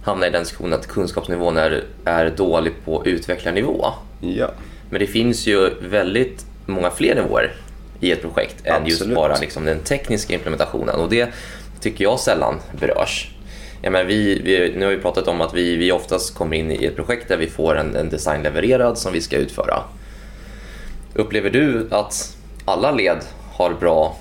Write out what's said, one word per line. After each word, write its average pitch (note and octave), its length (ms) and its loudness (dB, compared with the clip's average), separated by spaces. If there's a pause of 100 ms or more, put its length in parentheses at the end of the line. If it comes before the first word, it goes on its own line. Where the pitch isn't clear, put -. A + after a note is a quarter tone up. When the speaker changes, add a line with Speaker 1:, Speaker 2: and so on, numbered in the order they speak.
Speaker 1:
hamnar F#2 240 0
i - 20 4
den E2+ 140 2
diskussionen E2+ 360 -4
att - 80 -12
kunskapsnivån F2 680 0
är, D#2 260 2 (220)
är E2 240 4
dålig E2 440 2 (120)
på D#2+ 200 -2
utvecklarnivå. F2+ 800 0 (340)
Speaker 2:
Ja. F2+ 320 -2 (380)
Speaker 1:
Men G2+ 100 -2
det G2+ 80 2
finns A2+ 400 2
ju G2 220 6 (120)
väldigt G2+ 640 0 (200)
många F#2 260 0
fler - 240 2
nivåer - 380 2 (460)
i F2+ 120 2
ett D#2+ 100 0
projekt - 420 -2
än D#2 220 2
just E2 160 0
Speaker 2:
Absolut. A2 140 0
Speaker 1:
bara D2 220 4
liksom D2+ 280 -4
den D#2 140 0
tekniska A#2 540 -2
implementationen. - 680 -2
Och E2+ 100 0
det A#2 180 4 (540)
tycker - 220 -2
jag G#2+ 160 4
sällan D2 360 2 (240)
berörs. - 520 0 (500)
Jag F#2 100 -2
menar, F#2 140 4
vi, G2+ 380 2
vi, F2+ 340 4
nu F#2+ 80 2
har G2 60 4
vi F#2+ 60 2
pratat F2+ 300 0
om E2+ 140 2
att D#2+ 120 0
vi, F2 220 2
vi F2 160 4
oftast F2 460 0
kommer D#2+ 200 0
in D#2+ 140 0
i C2 140 0
ett D#2 100 0
projekt A#2 320 -4
där F2+ 100 2
vi D#2+ 100 0
får D#2 300 2
en, D#2 180 0
en D#2+ 140 0
design D#2 340 -2
levererad A2+ 540 2
som F#2 160 -4
vi E2 80 0
ska - 160 -2
utföra. - 460 0 (1300)
Upplever G#2 360 0
du B2 420 2
att - 460 -2 (280)
alla G2 260 2
led F#2 260 4 (360)
har F2 200 2
bra D#2+ 480 4